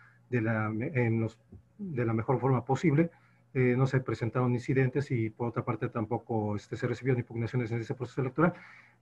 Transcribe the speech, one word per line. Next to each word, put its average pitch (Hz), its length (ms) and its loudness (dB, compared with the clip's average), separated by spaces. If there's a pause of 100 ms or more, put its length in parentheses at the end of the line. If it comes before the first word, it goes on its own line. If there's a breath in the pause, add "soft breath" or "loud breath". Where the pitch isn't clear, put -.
(300 loud breath)
de 123 100 0
la, 110 260 0
en 113 540 0
los, 113 180 -4 (400)
de 156 260 -4
la 113 80 0
mejor 113 280 0
forma 135 240 2
posible. 147 460 2 (440 soft breath)
Eh, 123 220 4
no 131 100 4
se 135 140 2
presentaron 123 540 0
incidentes 131 560 0
y 113 180 0
por 120 200 -4
otra 117 140 -4
parte 120 280 -4
tampoco, 110 680 -2
este, - 180 -10
se 117 120 -4
recibieron 123 340 0
impugnaciones 117 500 -4
en 117 120 -2
ese 110 120 -6
proceso 127 280 -6
electoral. 139 320 2 (480 loud breath)